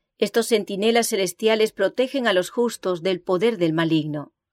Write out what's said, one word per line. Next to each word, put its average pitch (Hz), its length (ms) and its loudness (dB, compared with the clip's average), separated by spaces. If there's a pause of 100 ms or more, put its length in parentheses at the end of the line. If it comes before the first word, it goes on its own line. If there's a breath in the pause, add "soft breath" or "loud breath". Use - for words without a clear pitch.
(180)
Estos 220 300 0
centinelas 220 640 0
celestiales 220 600 0
protegen 254 540 -2
a 208 80 2
los 180 160 0
justos 190 540 -2
del 190 180 -2
poder 190 380 0
del 165 140 2
maligno. 156 600 -2 (200)